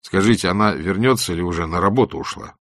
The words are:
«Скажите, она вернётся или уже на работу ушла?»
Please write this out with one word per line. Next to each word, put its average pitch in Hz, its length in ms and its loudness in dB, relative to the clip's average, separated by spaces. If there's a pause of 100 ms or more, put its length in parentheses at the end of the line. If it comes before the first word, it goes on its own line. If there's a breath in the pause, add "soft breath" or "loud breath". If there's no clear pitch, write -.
«Скажите, 98 460 2
она 104 240 2
вернётся 95 600 0
или 85 80 -2
уже 85 280 -4
на 87 120 -2
работу 101 380 2
ушла?» - 380 -10 (120)